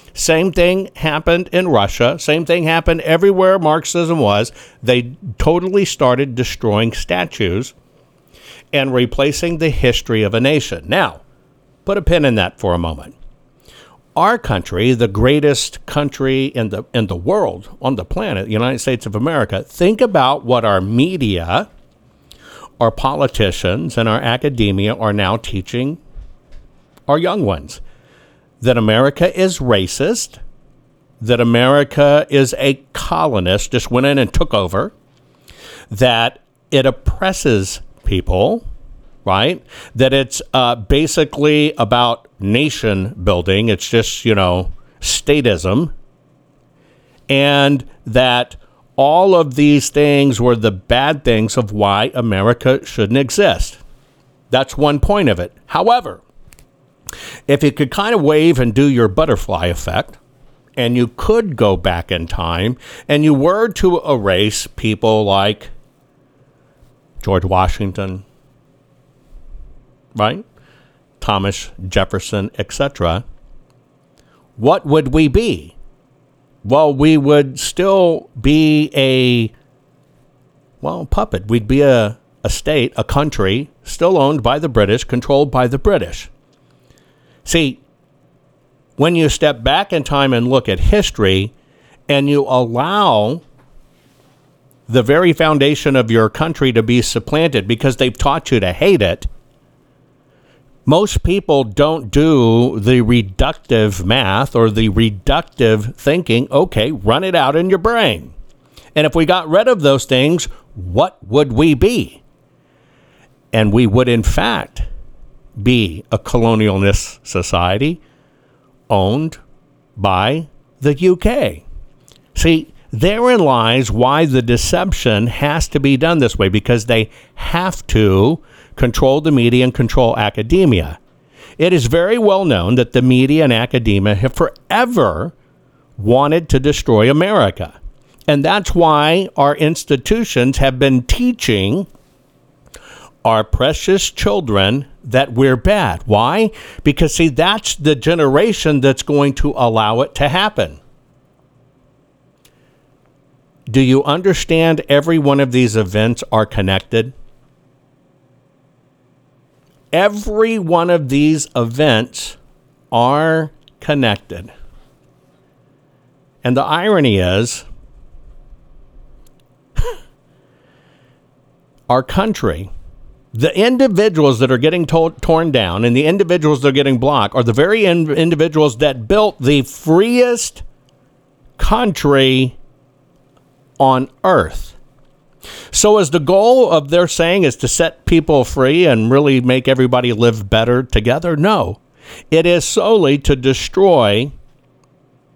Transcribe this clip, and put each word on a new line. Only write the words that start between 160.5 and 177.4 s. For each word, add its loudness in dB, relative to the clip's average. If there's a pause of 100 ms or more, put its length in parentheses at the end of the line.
one 0
of 0
these 0
events -2 (540)
are 0 (300)
connected. -4 (1900)
And 0
the 0
irony 0
is, -2 (2000)
<laughs> 2 (2000)
our 2
country, -4 (640)
the -2
individuals 2
that 2
are 2
getting 0
to-, 0
torn 0
down 0
and 2
the 2
individuals 0
that 2
are 2
getting 0
blocked 0
are 0